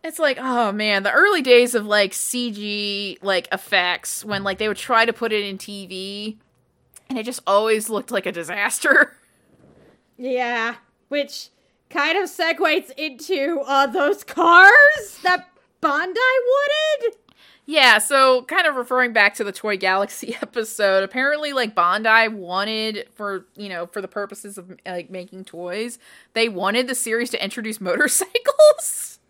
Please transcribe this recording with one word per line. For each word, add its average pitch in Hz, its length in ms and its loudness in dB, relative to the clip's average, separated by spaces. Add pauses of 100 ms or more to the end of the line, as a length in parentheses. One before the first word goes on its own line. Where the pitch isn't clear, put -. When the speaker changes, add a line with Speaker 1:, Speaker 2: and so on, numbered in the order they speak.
Speaker 1:
it's 320 160 -12
like, 277 220 0
oh 240 320 -2
man, 208 320 0
the 202 80 0
early 359 300 4
days 247 340 6
of, 214 100 -4
like, 208 280 2
C 247 360 -6
G, 208 720 -8
like, 185 300 -2
effects, - 720 -4
when, 202 180 -6
like, 190 160 -6
they 214 80 -4
would 208 100 -4
try 226 280 2
to 233 80 -2
put 226 200 -6
it 208 120 -2
in 196 140 -10
T 202 280 -14
V, 202 520 -12 (720)
and 254 80 -6
it 220 60 -8
just 247 220 -10
always 214 420 2
looked 220 220 -6
like 233 160 -4
a 175 60 -6
disaster. 202 880 0
<laughs> - 1000 -20
Speaker 2:
Yeah, 240 580 -2 (320)
which - 420 -6 (400)
kind 311 280 0
of 370 100 -2
segues 330 680 -2
into, 277 680 -4
uh, 277 200 2
those 285 380 -2
cars 415 1000 8
that 359 240 0 (340)
Bandai 320 360 -2
wanted. 523 1000 0 (480)
Speaker 1:
Yeah, 262 340 4
so 262 440 2
kind 339 240 -2
of 294 100 0
referring 247 360 -2
back 208 220 2
to 220 100 -6
the 202 80 -8
Toy 208 240 -6
Galaxy 196 640 -4
<laughs> - 40 -8
episode, 208 640 -2
apparently, 285 480 -4
like, 240 220 -2
Bandai 220 580 4
wanted, 208 840 -6
for, 196 320 -10 (100)
you 202 120 -12
know, 175 180 -8
for 202 160 -10
the 190 60 -12
purposes 202 500 -10
of, 180 260 -20
like, 180 240 -10
making 185 360 -16
toys, 185 540 -10 (360)
they 233 140 0
wanted 208 400 -2
the 262 60 -4
series 233 360 -4
to - 120 -6
introduce 214 380 -8
<laughs> - 0 -
motorcycles. 480 1500 2